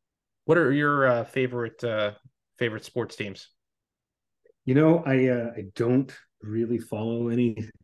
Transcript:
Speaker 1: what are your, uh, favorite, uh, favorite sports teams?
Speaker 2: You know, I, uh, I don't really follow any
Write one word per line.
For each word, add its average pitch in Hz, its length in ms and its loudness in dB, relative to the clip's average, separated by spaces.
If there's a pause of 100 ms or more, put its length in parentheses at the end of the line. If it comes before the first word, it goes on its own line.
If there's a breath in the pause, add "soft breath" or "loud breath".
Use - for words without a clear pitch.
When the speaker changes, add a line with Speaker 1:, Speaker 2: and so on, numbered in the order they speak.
(460)
Speaker 1:
what 160 120 4
are 147 140 4
your, 147 340 2
uh, 120 200 2
favorite, 123 580 -4
uh, 107 280 -2 (460)
favorite 110 280 -4
sports - 320 -8
teams? 98 320 -12 (1120)
Speaker 2:
You 131 120 2
know, 160 300 6
I, 131 220 2
uh, 120 300 0
I 104 80 -10 (100)
don't 127 340 0 (320)
really 113 360 -4
follow 113 500 -6
any 117 400 -2 (160)